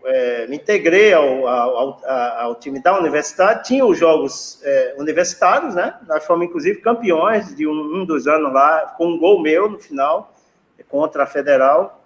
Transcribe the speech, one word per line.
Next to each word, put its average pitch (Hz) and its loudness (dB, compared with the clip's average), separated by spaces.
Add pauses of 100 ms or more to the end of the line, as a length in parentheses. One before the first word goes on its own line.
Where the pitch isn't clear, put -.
é, 123 -2
me 139 -10
integrei 190 2
ao, 135 2
ao, 123 0
ao, 131 -4
a-, 120 -4
ao 120 -6
time 135 -12
da 180 2
universidade, 175 0
tinha 262 2
os 185 2
jogos, 151 0
é, 135 0
universitários, 180 -2
né? 185 -4 (120)
Nós 156 -4
fomos, 175 0
inclusive, 175 -4
campeões 208 0
de 151 -4
um, 151 -2
um 156 -6
dos 147 -4
anos 151 0
lá, 147 2
com 170 0
um 170 -2
gol 180 4
meu 165 2
no 196 -12
final, 151 -4 (560)
contra 147 -2
a 135 0
Federal. 143 0